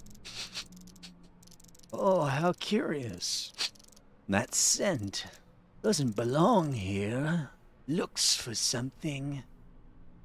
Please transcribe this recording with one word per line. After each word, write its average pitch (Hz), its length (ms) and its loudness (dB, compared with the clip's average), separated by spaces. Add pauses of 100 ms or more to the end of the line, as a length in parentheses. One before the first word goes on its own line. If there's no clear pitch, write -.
(1900)
Oh, 190 320 4
how 147 280 2
curious. - 1000 -4 (760)
That 98 240 2
scent 139 720 0 (560)
doesn't 147 340 2
belong 151 580 4
here. 117 760 0 (360)
looks - 480 0
for - 180 -6
something. 135 920 -4 (800)